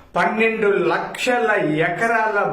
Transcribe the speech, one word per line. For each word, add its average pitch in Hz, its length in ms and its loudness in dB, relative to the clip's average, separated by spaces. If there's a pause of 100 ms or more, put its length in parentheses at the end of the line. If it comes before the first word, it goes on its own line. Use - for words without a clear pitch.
(160)
పన్నెండు 220 500 0
లక్షల 196 840 0 (200)
ఎకరాల 208 720 0 (100)